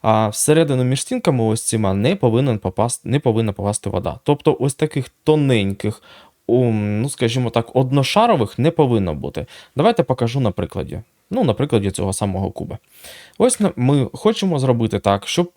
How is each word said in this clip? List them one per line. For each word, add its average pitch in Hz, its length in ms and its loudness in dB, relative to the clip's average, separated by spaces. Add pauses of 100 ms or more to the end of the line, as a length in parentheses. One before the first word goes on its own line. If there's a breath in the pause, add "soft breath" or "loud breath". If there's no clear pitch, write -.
А 110 260 4
всередину 143 560 2
між 131 160 0
стінками 165 440 0
ось 110 180 0
ціма 101 320 0
не 123 220 0
повинен 120 420 2
попас-, 110 460 -2
не 127 140 -2
повинна 113 340 0
попасти 101 380 -4
вода. 90 340 -4
Тобто 147 360 0
ось 135 140 -2
таких 143 340 -4 (160)
тоненьких, 113 800 0 (440 loud breath)
ум, 110 560 0
ну, 139 60 -4
скажімо 117 420 -2
так, - 260 -2
одношарових 139 800 2
не 147 120 2
повинно 113 440 0
бути. 71 320 -8 (300 loud breath)
Давайте 165 260 2
покажу 123 380 -2
на 113 100 2
прикладі. 90 500 -8 (300)
Ну, 233 140 0
на 113 100 2
прикладі 104 360 0
цього 98 220 -4
самого 98 380 -4
куба. - 280 -10 (600 loud breath)
Ось 254 220 2
на-, 196 160 0
ми 131 360 2
хочемо 196 460 -2
зробити 117 400 0
так, 101 300 0
щоб, 175 280 -2